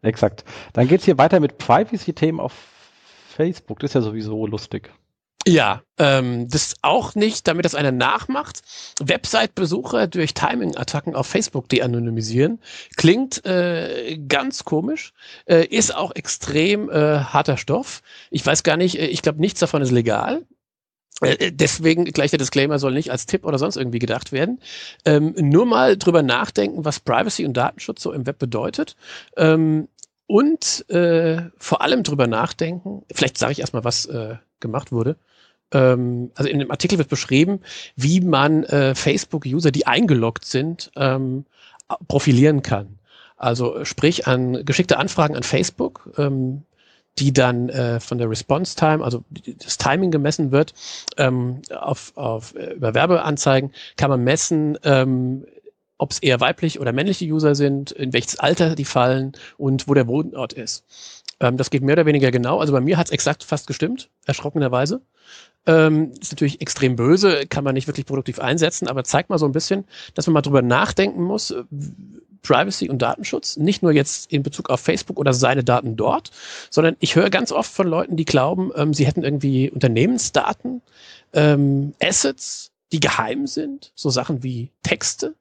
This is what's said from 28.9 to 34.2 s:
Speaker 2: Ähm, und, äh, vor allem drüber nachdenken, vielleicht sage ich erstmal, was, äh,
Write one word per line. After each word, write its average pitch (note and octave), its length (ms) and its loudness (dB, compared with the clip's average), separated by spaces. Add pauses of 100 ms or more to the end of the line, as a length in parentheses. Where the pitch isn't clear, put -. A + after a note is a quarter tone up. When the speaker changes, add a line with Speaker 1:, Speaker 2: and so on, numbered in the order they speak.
Speaker 2:
Ähm, D#3+ 500 4 (400)
und, C#4 640 2
äh, E3+ 680 2
vor - 240 -2
allem B3 220 2
drüber C#3+ 240 0
nachdenken, F3 840 -4
vielleicht - 280 -2
sage B2 140 0
ich C#3+ 60 -8
erstmal, B2 240 -6
was, A#2 220 -4
äh, A#2 300 -8 (240)